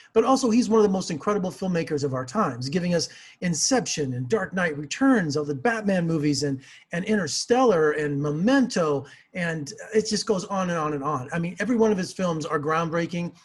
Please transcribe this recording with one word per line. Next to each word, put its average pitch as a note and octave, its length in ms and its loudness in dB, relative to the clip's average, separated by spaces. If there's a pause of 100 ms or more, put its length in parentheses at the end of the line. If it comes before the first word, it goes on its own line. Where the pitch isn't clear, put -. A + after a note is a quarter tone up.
(140)
but A3+ 100 4
also C4 240 4
he's G#3+ 220 4
one A3 100 6
of G#3 40 6
the G3 80 4
most F#3 180 -2
incredible F3+ 400 -2
filmmakers D#3+ 520 -2
of C3+ 120 -2
our B2+ 100 -4
times, C3+ 460 -2
giving F3 240 0
us D#3+ 160 -2 (320)
Inception E3+ 720 0
and B2+ 120 -4
Dark F#3 280 -2
Knight E3+ 240 -2
Returns, F3 580 2
all D3+ 80 -2
the D3 100 -4
Batman G3+ 520 0
movies D3 360 0
and, C#3 160 -2 (340)
and F3 120 -4
Interstellar G3+ 880 2
and D3 260 -2
Memento, D#3 840 2 (300)
and E3 360 -4 (240)
it A3 140 2
just G#3+ 160 -2
goes F#3+ 220 -2
on F#3 240 -2
and E3+ 80 -2
on D3+ 160 -2
and C3+ 100 -4
on. C#3 260 -4
I F3 80 -4
mean, F3 220 -4
every A3 160 0
one A3 160 4
of F#3+ 60 0
his F#3 160 -4
films E3 320 -2
are D#3 120 -2
groundbreaking E3 760 -2 (100)